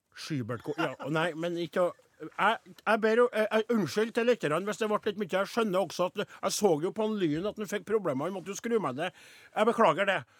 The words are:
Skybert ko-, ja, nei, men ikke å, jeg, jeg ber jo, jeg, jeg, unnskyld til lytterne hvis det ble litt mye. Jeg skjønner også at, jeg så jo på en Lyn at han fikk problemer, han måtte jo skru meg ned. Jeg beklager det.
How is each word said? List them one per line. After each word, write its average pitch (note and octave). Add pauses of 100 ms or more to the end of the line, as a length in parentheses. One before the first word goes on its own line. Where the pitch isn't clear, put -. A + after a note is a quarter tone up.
(160)
Skybert B2
ko-, D3
ja, D3+ (160)
nei, D#3+
men E3+
ikke F3
å, F3 (320)
jeg, F#3+ (300)
jeg G#3+
ber A3
jo, B3
jeg, G#3+
jeg, A3 (120)
unnskyld G#3
til A#3
lytterne F3+
hvis G3+
det A3
ble G#3
litt G3+
mye. G#3
Jeg F#3+
skjønner G3
også F3
at, - (200)
jeg F#3+
så G3+ (100)
jo F#3
på A3
en A3
Lyn E3
at G#3
han G#3+
fikk G3+
problemer, E3+
han -
måtte F3
jo F#3+
skru A3+
meg C#3
ned. E3 (420)
Jeg G#3
beklager G3+
det. F#3+ (200)